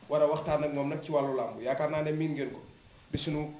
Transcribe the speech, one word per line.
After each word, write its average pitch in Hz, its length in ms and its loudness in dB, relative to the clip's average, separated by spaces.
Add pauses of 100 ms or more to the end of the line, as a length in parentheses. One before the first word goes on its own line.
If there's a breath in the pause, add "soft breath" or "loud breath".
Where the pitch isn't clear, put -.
(120)
war 151 80 4
a 147 80 8
waxtaan 151 400 2
ak 143 80 -2
moom 139 160 0
nag 151 80 -4
ci - 160 -10
wàllu 139 160 2
làmb. 113 320 -2
Yaakaar 139 320 2
naa 151 80 0
ne 151 80 0
miin 156 240 0
ngeen 131 160 -4
ko, - 80 -12 (480)
di - 80 -4
sunu 151 440 -2